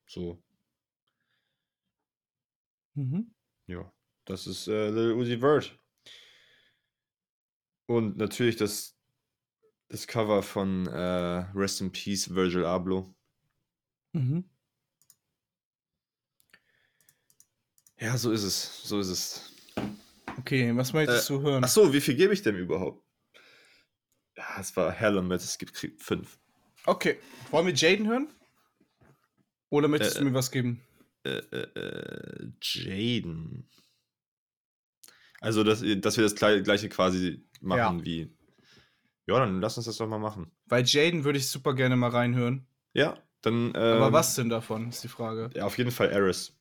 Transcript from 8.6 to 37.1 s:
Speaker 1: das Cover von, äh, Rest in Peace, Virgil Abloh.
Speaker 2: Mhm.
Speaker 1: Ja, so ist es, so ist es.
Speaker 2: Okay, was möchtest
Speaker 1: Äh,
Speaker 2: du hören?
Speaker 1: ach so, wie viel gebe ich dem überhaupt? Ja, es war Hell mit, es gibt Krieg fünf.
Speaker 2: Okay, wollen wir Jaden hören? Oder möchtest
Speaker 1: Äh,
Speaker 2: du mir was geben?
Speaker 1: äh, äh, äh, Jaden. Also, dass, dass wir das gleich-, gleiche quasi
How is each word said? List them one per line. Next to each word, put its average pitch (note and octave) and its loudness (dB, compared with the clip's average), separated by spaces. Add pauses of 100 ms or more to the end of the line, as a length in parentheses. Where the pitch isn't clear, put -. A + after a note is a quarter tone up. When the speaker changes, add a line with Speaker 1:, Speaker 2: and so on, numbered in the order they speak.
Speaker 1:
das - -12
Cover G#2+ 2
von, F#2+ -2
äh, F2+ -2 (100)
Rest G2 -2
in F#2 -4
Peace, F#2+ -6
Virgil F2+ 2
Abloh. F#2 -2 (1000)
Speaker 2:
Mhm. D#3 -2 (3500)
Speaker 1:
Ja, A#2+ -2
so A2+ 0
ist A2 0
es, - -4
so G#2 -2
ist F#2+ -2
es. - -8 (840)
Speaker 2:
Okay, B2+ 0
was B2+ 0
möchtest C#3+ 2
Speaker 1:
Äh, C#3+ 0
Speaker 2:
du C#3 -2
hören? C3+ 2
Speaker 1:
ach C#3 0
so, F#3 8
wie C#3+ 4
viel C#3 0
gebe G3 4
ich F#3+ -4
dem G#2 0
überhaupt? F2+ -4 (1300)
Ja, - -10
es - -8
war F2 0
Hell G2+ 2
mit, F2+ 0
es - -8
gibt - -12
Krieg - -10
fünf. - -6 (460)
Speaker 2:
Okay, F#3 0 (320)
wollen E3 4
wir F3 0
Jaden F#3 4
hören? B3+ 0 (1400)
Oder D3 4
möchtest C#3+ 2
Speaker 1:
Äh, - -4
Speaker 2:
du C#3+ 2
mir B2+ 2
was C3 0
geben? B2 -2 (420)
Speaker 1:
äh, C2 -4
äh, - -10
äh, G1+ -12 (100)
Jaden. F#2+ -6 (1700)
Also, G#2+ 2
dass, A2 4
dass G#2 2
wir A#2 6
das G2+ 4
gleich-, G#2+ 4
gleiche G2+ 2
quasi F#2 0 (160)